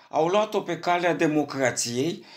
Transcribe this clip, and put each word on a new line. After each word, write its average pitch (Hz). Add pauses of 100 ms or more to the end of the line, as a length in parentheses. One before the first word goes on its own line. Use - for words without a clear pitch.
au 156
luat-o 208
pe 165
calea 175
democrației 139 (120)